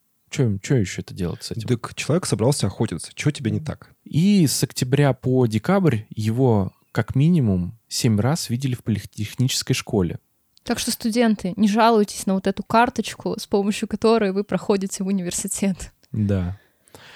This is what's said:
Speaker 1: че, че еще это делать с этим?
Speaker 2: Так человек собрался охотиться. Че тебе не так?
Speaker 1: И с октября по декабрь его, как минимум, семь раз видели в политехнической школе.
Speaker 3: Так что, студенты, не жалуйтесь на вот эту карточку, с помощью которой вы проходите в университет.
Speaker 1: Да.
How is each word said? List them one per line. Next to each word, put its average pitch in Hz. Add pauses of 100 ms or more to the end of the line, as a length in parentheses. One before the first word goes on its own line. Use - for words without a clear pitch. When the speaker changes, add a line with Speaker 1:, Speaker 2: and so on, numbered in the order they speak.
(300)
Speaker 1:
че, 110
че -
еще 95
это -
делать 87
с -
этим? 107
Speaker 2:
Так -
человек 160
собрался 110
охотиться. 95
Че -
тебе 120
не 127
так? - (120)
Speaker 1:
И 185
с -
октября 135
по 127
декабрь 135 (100)
его, 110 (200)
как -
минимум, 127 (100)
семь 107
раз 127
видели 127
в -
политехнической 110
школе. - (440)
Speaker 3:
Так 233
что, 233
студенты, 220
не 214
жалуйтесь 220
на 190
вот 190
эту 196
карточку, -
с -
помощью 202
которой 220
вы 202
проходите 196
в 185
университет. 190 (180)
Speaker 1:
Да. 98 (560)